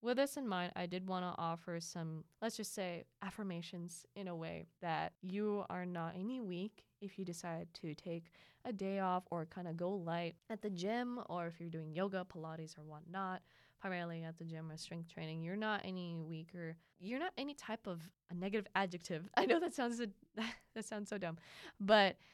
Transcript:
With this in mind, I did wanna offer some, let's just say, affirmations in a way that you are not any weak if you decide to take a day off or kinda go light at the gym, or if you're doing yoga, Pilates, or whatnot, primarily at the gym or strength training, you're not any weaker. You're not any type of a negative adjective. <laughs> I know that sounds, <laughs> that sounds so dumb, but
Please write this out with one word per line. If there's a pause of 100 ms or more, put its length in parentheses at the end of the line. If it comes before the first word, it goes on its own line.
With
this
in
mind,
I
did
wanna
offer
some, (180)
let's
just
say, (180)
affirmations
in
a
way (140)
that
you
are
not
any
weak (160)
if
you
decide
to
take (340)
a
day
off
or
kinda
go
light (140)
at
the
gym,
or
if
you're
doing
yoga,
Pilates,
or
whatnot, (380)
primarily
at
the
gym
or
strength
training,
you're
not
any
weaker. (240)
You're
not
any
type
of (200)
a
negative
adjective.
<laughs>
I
know
that
sounds, (360)
<laughs>
that
sounds
so
dumb, (420)
but (180)